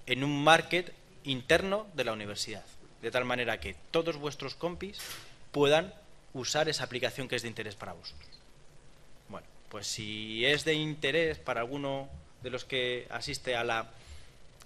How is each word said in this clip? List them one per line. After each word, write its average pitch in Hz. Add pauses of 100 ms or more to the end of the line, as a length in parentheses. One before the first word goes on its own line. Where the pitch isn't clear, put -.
en 127
un 143
market 165 (320)
interno 175
de 131
la 117
universidad, 104 (380)
de 113
tal 123
manera 120
que 98 (160)
todos 165
vuestros 139
compis 175 (520)
puedan 151 (420)
usar 151
esa 139
aplicación 123
que 127
es 113
de 117
interés 104
para 95
vosotros. - (1000)
Bueno, - (220)
pues 101
si 110
es 143
de 156
interés 156
para 117
alguno 139 (340)
de 123
los 123
que 123
asiste 127
a 117
la, 113 (760)